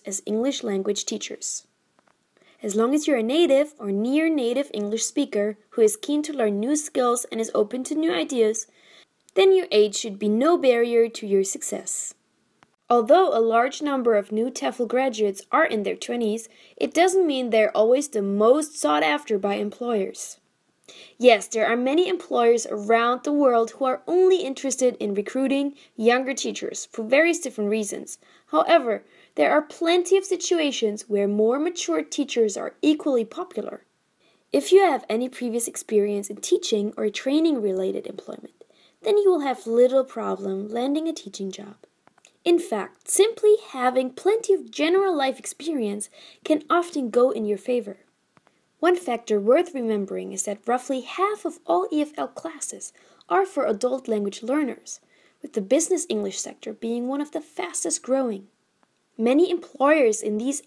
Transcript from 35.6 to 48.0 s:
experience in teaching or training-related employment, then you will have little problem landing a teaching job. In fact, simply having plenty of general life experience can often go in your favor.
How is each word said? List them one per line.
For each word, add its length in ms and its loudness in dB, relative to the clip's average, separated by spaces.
experience 640 -2
in 80 -12
teaching 600 -2
or 120 -2
training-related 960 0
employment, 600 -16
then 160 2
you 140 6
will 80 2
have 260 -4
little 380 4
problem 640 -6
landing 400 -2
a 60 -4
teaching 360 -12
job. 280 -16
In 160 4
fact, 500 -6
simply 460 4
having 400 0
plenty 420 0
of 160 -2
general 460 2
life 240 0
experience 720 -6
can 260 0
often 400 -2
go 220 4
in 140 -4
your 120 -2
favor. 420 -6